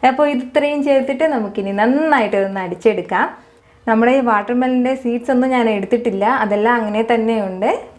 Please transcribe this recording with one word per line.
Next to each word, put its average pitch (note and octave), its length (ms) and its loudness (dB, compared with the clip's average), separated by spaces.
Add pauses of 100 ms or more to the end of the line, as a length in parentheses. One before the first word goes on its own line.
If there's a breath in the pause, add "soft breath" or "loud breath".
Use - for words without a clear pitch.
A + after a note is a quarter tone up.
അപ്പോൾ C#4+ 240 2
ഇത് B3+ 140 -2
ഇത്രയും D4 420 0
ചേർത്തിട്ട് C4+ 460 2
നമുക്കിനി G3+ 440 -4
നന്നായിട്ട് B3+ 580 2 (120)
ഒന്ന് G3 160 -6
അടിച്ചെടുക്കാം. F3+ 640 0 (640 loud breath)
നമ്മുടെ A3+ 280 4
ഈ - 100 2
വാട്ടർമെലൻ്റെ B3 640 0 (120)
സീഡ്സ് A#3+ 320 -2
ഒന്നും C4 180 2
ഞാൻ A#3 220 2
എടുത്തിട്ടില്ല, G3+ 500 -2 (180)
അതെല്ലാം G#3 360 0
അങ്ങനെ G#3+ 320 -2
തന്നെയുണ്ട്. A3 580 -2 (280)